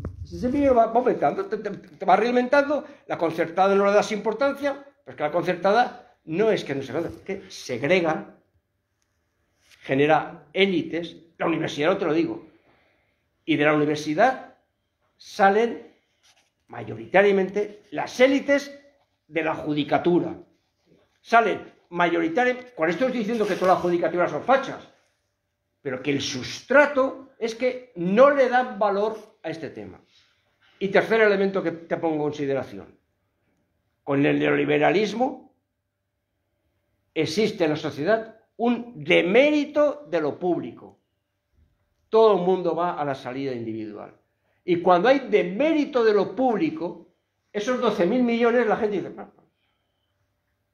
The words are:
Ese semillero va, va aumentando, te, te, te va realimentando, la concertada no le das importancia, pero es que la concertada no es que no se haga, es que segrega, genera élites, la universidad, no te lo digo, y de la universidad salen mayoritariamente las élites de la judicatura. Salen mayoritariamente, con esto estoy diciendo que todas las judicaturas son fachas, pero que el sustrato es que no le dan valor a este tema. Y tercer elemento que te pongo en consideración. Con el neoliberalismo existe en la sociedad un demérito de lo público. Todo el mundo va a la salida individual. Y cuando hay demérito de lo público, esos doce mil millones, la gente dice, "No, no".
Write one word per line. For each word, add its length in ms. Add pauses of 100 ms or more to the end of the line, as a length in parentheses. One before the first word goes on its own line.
(240)
Ese 160
semillero 360
va, 120
va 120
aumentando, 460
te, 120
te, 140
te 340
va 100
realimentando, 720 (220)
la 100
concertada 580
no 100
le 60
das 200
importancia, 760 (180)
pero 80
es 40
que 80
la 80
concertada 920
no 260
es 120
que 120
no 80
se 80
haga, 180
es 80
que 320
segrega, 880 (1400)
genera 720
élites, 640 (200)
la 100
universidad, 440
no 60
te 80
lo 80
digo, 320 (1000)
y 100
de 100
la 80
universidad 840 (600)
salen 760 (760)
mayoritariamente 1200
las 280
élites 600 (480)
de 160
la 100
judicatura. 840 (840)
Salen 500 (180)
mayoritariamente, 840
con 160
esto 160
estoy 140
diciendo 280
que 80
todas 200
las 80
judicaturas 480
son 120
fachas, 440 (960)
pero 220
que 80
el 100
sustrato 1080 (100)
es 160
que 400
no 340
le 200
dan 280
valor 400 (240)
a 80
este 220
tema. 280 (800)
Y 120
tercer 320
elemento 420
que 80
te 260
pongo 180
en 60
consideración. 760 (1040)
Con 220
el 140
neoliberalismo 1160 (1600)
existe 520
en 60
la 40
sociedad 640 (180)
un 460
demérito 1080
de 120
lo 180
público. 600 (1120)
Todo 300
el 60
mundo 300
va 240
a 60
la 100
salida 380
individual. 640 (480)
Y 180
cuando 260
hay 220
demérito 720
de 100
lo 220
público, 800 (360)
esos 300
doce 240
mil 160
millones, 460
la 100
gente 200
dice, 120
"No, 160
no". 240 (1200)